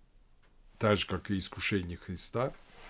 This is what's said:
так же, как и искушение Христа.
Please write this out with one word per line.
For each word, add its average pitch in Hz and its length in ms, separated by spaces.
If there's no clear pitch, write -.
так 104 180
же, - 100
как 92 240
и 98 80
искушение 90 580
Христа. 117 560